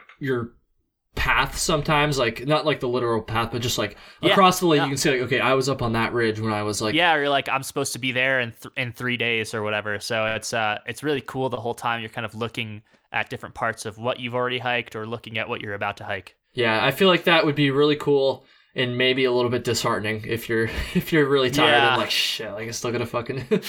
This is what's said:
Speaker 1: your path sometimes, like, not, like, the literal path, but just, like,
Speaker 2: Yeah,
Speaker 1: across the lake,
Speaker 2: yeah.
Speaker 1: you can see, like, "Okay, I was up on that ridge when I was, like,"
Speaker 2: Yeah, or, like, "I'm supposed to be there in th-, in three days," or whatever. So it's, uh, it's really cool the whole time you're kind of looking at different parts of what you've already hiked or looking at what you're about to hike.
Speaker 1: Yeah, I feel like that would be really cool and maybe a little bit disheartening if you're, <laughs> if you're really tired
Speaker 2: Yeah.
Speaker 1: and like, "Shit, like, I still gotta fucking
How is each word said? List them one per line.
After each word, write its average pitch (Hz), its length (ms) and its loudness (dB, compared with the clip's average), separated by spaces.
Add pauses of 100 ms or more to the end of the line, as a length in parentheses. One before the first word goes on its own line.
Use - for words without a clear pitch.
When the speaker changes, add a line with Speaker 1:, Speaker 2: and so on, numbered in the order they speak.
(200)
Speaker 1:
your 123 360 -4 (580)
path 127 440 0
sometimes, 147 600 0
like, 120 300 -2
not, 151 180 2
like, 139 140 0
the 131 80 -4
literal 120 340 0
path, 113 300 -2
but 117 100 -6
just, 120 160 -2
like, 107 180 -4 (260)
Speaker 2:
Yeah, 185 100 4
Speaker 1:
across 185 280 6
the 185 60 2
lake, 156 140 6
Speaker 2:
yeah. 139 60 2
Speaker 1:
you 139 40 0
can 135 80 -2
see, 147 140 2
like, 127 160 0
"Okay, 123 120 2
I 120 140 4
was 131 160 2
up 127 140 -2
on 113 100 0
that 113 200 0
ridge 113 260 0
when 110 140 -2
I 104 100 -2
was, 104 180 -2
like," 107 140 0
Speaker 2:
Yeah, 165 180 4
or, 143 160 2
like, 139 180 2
"I'm 131 160 -2
supposed - 300 -4
to 117 60 -8
be 127 120 -2
there 127 280 2
in 117 120 -4
th-, - 240 -18
in 123 160 -4
three 123 260 -4
days," 117 360 -2
or 113 80 -4
whatever. 104 380 -2
So 110 260 -2
it's, 110 280 -4
uh, 110 340 0
it's - 160 -10
really 143 180 -2
cool 131 280 -4
the 120 120 -6
whole 117 140 -4
time 117 240 -2
you're 110 100 -10
kind 117 160 -8
of 101 80 -12
looking 110 480 -8 (300)
at - 180 -4
different 107 240 -12
parts 113 320 -4
of 104 140 -10
what 120 200 -4
you've 120 160 -6
already 123 220 -2
hiked 120 380 -4
or 110 100 -8
looking 113 320 -10
at 107 120 -4
what 113 120 -6
you're 104 140 -8
about 101 220 -6
to 104 80 -14
hike. 101 300 -10 (180)
Speaker 1:
Yeah, 113 300 0
I 139 80 4
feel 190 180 4
like 175 160 2
that 165 200 6
would 143 100 0
be 147 160 4
really 147 260 4
cool 135 480 2 (280)
and 123 240 -2
maybe 131 280 4
a 123 80 4
little 123 180 2
bit 120 140 0
disheartening 107 600 0
if 113 220 -4
you're, 113 220 2 (120)
<laughs> - 120 -6
if - 180 -2
you're 151 160 6
really 135 240 4
tired 147 200 4
Speaker 2:
Yeah. 139 220 6
Speaker 1:
and 117 80 2
like, 104 100 -2
"Shit, - 420 -2
like, 110 160 -8
I - 20 -8
still 117 220 -4
gotta 117 120 -2
fucking 127 400 -6 (240)